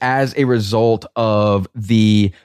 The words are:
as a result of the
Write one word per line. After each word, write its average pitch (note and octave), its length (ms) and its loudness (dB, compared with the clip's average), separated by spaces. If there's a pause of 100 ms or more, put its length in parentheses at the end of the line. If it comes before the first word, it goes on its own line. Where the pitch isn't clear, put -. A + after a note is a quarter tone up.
as C3 340 -2
a C#3 80 0
result A2+ 600 0 (100)
of G#2 580 0
the G#2+ 560 2 (140)